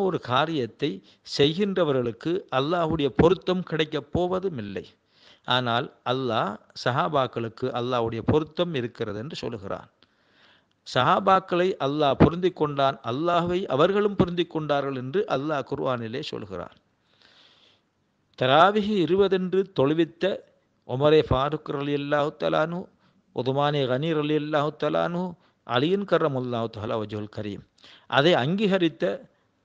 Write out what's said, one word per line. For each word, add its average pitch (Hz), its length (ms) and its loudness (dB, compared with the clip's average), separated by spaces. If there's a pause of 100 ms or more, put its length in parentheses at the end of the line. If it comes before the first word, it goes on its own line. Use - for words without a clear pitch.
ஒரு 185 180 0
காரியத்தை 143 680 -2 (380)
செய்கின்றவர்களுக்கு 156 1040 0 (200)
அல்லாஹ்வுடைய 156 640 0
பொருத்தம் 180 480 4
கிடைக்கப் 151 480 -4
போவதும் 180 480 -2
இல்லை. 98 260 -8 (640)
ஆனால் 123 400 0 (180)
அல்லாஹ் 131 460 0 (260)
சஹாபாக்களுக்கு 127 960 -2
அல்லாஹ்வுடைய 120 540 -2
பொருத்தம் 160 480 0
இருக்கிறது 117 460 -4
என்று 151 160 -10
சொல்லுகிறான். 98 540 -8 (1000)
சஹாபாக்களை 185 800 4 (120)
அல்லாஹ் 143 400 0
பொருந்திக் 175 400 4
கொண்டான், 139 440 0
அல்லாஹ்வை 170 640 0
அவர்களும் 196 500 2
பொருந்திக் 175 380 0
கொண்டார்கள் 143 420 -2
என்று 131 240 -4 (100)
அல்லாஹ் 143 380 -2
குர்ஆனிலே 127 540 -4
சொல்கிறான். 101 560 -10 (1600)
தராவிஹ் 196 580 4
இருபது 185 380 2
என்று 185 240 0 (140)
தொழுவித்த 156 500 0 (640)
உமரே 147 320 6
ஃபாரூக் 143 480 0
ரலியல்லாஹு 143 640 -2
தஆலா 160 260 0
அன்ஹு, 170 200 -2 (540)
உதுமானே 143 520 0
கனி 131 260 -2
ரலியல்லாஹு 151 640 0
தஆலா 156 280 0
அன்ஹு, 175 220 -4 (420)
அலியின் 165 380 0
கர்ரமல்லாஹு 127 640 -2
தஆலா 113 280 -6
வஜ்ஹுல் 107 380 -8
கரீம், 104 280 -10 (460)
அதை 143 240 4
அங்கீகரித்த 175 720 0 (600)